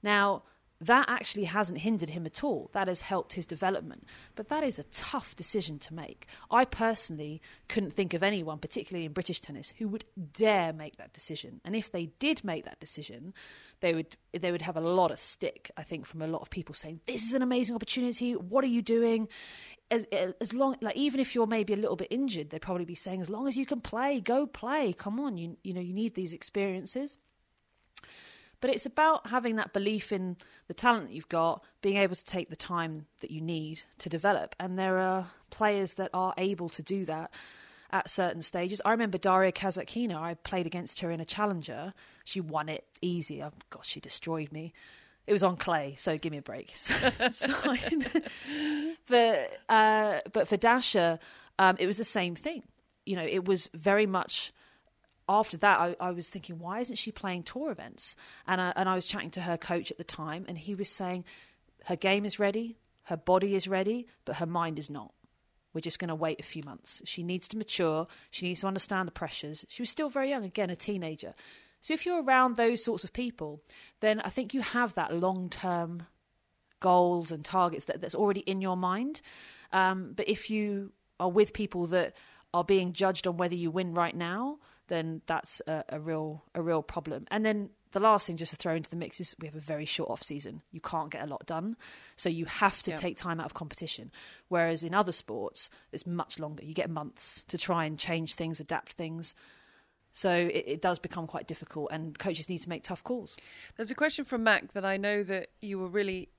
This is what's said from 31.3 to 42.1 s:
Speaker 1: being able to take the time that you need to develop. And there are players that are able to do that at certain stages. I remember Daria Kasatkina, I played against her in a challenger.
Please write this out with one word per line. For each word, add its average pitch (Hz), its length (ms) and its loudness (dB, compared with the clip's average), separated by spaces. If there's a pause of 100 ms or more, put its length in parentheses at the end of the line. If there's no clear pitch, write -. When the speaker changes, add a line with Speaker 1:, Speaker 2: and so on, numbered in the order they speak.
Speaker 1:
being 196 160 4
able 185 180 6
to - 80 -12
take - 280 -4
the 156 40 -10
time 160 520 -4 (140)
that - 100 -8
you 156 100 -6
need 160 400 -4 (160)
to - 100 -8
develop. 170 520 2
And 185 180 -4
there 190 220 2
are 185 320 0 (180)
players 202 440 0
that - 200 -4
are 185 240 0
able 180 320 0
to 156 140 -8
do 196 220 -2
that 156 280 -6 (580)
at 196 160 0
certain 175 360 0
stages. 185 420 -2
I 214 60 6
remember 220 260 2
Daria 185 340 6
Kasatkina, 196 640 -2
I 165 200 -4
played 180 320 -2
against 180 320 -6
her 175 100 -2
in 165 100 -2
a 160 60 -4
challenger. 175 720 -2 (280)